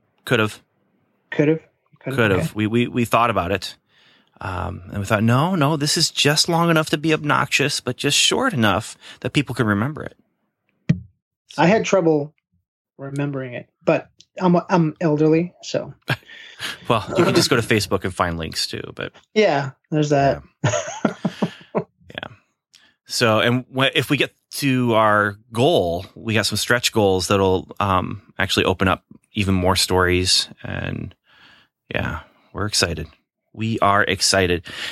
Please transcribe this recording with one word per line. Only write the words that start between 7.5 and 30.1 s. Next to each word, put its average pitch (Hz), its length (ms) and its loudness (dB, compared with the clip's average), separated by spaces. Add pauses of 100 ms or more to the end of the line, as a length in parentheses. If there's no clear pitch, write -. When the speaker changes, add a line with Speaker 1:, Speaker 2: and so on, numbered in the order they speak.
Speaker 1:
but - 160 -6
just 143 220 -2
short - 360 0
enough 107 440 0 (220)
that - 140 -8
people 139 200 0
can 117 140 0
remember 110 360 -2
it." - 140 -14 (1400)
Speaker 2:
I 156 100 4
had 214 180 2
trouble 156 480 0 (640)
remembering 139 560 -6
it, - 160 -14 (140)
but - 260 -2 (300)
I'm, 180 160 4 (140)
I'm 165 300 2
elderly, 156 600 2
so. 123 320 -8 (140)
Speaker 1:
<laughs> 123 80 -4 (720)
Well, 110 160 0 (140)
you 170 80 4
can 127 80 2
just 117 160 2
go 135 60 2
to 117 80 0
Facebook 107 400 0
and 95 100 -6
find 87 240 -2
links - 300 -6
too, - 160 -10 (100)
but - 200 -10 (200)
Speaker 2:
Yeah, 147 380 2 (180)
there's 151 200 0
that. 139 340 2 (200)
Speaker 1:
Yeah. - 80 2 (1000)
Speaker 2:
<laughs> - 80 -2 (320)
Speaker 1:
Yeah. - 140 -12 (800)
So, 110 320 2
and 123 260 0 (100)
wh-, 131 200 0
if 131 160 0
we 143 60 4
get 151 140 0 (260)
to 127 360 2
our 104 440 4 (140)
goal, 107 640 0
we 107 220 -4
got 107 100 2
some 107 120 -2
stretch - 340 0
goals 95 380 2
that'll, 95 500 2
um, 98 420 0 (160)
actually 95 280 0
open 92 220 0
up 85 160 0 (300)
even 98 220 0
more 92 200 2
stories. 90 720 2 (120)